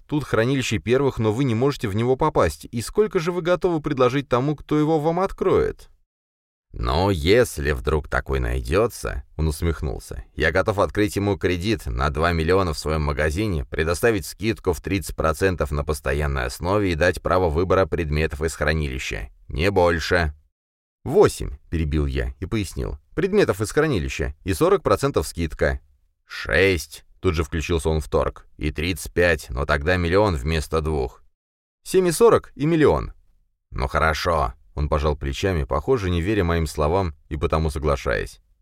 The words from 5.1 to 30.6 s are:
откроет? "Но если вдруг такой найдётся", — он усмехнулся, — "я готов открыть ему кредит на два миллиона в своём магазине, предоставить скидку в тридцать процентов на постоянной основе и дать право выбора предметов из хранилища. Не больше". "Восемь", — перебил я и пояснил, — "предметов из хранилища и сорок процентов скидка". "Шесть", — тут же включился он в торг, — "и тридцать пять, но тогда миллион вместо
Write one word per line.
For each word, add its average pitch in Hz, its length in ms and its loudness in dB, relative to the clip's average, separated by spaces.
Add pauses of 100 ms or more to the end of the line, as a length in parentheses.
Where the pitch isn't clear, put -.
откроет? 117 680 0 (840)
"Но 73 380 2
если 87 600 2
вдруг 73 380 -2
такой 65 300 -2
найдётся", — 64 840 -2 (140)
он 78 100 0
усмехнулся, — 76 800 -4 (100)
"я 78 160 0
готов 95 280 0
открыть 101 360 0
ему 101 220 0
кредит 90 480 -2
на 65 240 -2
два 78 240 0
миллиона 85 400 2
в 76 60 -12
своём 78 240 -2
магазине, 76 600 -2
предоставить 87 640 0
скидку - 480 -2
в - 80 -10
тридцать 95 340 -4
процентов 80 560 0
на 73 140 -4
постоянной 71 600 -2
основе 92 460 0
и 82 40 0
дать 87 260 2
право 90 280 2
выбора 92 360 2
предметов 78 560 -2
из 80 140 -2
хранилища. 73 720 -4 (180)
Не 87 220 0
больше". 85 640 2 (720)
"Восемь", — 160 520 2 (120)
перебил 78 380 0
я 65 320 -4
и 90 80 -10
пояснил, — 82 500 -6 (180)
"предметов 175 460 2
из 107 100 -4
хранилища 98 720 -2
и 92 100 -2
сорок 175 280 2
процентов 104 460 0
скидка". 76 520 -2 (460)
"Шесть", — - 800 -2 (140)
тут 90 160 0
же 85 80 2
включился 82 460 -2
он 78 120 0
в - 80 -8
торг, — - 380 -2 (100)
"и 76 140 -4
тридцать 82 420 -6
пять, 87 380 2
но 69 160 -4
тогда 76 300 0
миллион 90 380 2
вместо 78 460 -2